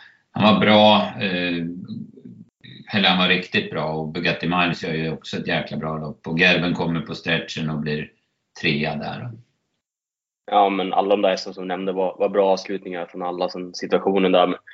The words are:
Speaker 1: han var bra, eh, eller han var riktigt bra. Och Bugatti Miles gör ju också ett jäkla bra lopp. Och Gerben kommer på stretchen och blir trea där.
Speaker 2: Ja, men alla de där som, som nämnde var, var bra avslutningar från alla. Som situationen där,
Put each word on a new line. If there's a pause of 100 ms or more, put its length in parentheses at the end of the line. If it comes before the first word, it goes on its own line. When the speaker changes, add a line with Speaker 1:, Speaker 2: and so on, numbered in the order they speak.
(320)
Speaker 1:
han
var
bra, (240)
eh, (1300)
eller
han
var
riktigt
bra.
Och
Bugatti
Miles
gör
ju
också
ett
jäkla
bra
lopp.
Och
Gerben
kommer
på
stretchen
och
blir (500)
trea
där. (1200)
Speaker 2:
Ja,
men
alla
de
där
som,
som
nämnde
var,
var
bra
avslutningar
från
alla.
Som
situationen
där, (200)